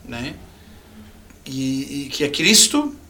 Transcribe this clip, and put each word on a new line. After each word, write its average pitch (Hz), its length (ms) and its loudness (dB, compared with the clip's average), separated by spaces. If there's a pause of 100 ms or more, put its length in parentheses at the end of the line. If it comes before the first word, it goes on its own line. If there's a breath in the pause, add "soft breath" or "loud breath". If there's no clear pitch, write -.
né, 123 300 -10 (1120 loud breath)
e, 135 580 -6
e 135 60 -12
que - 140 -2
é 143 40 0
Cristo 214 640 4 (160)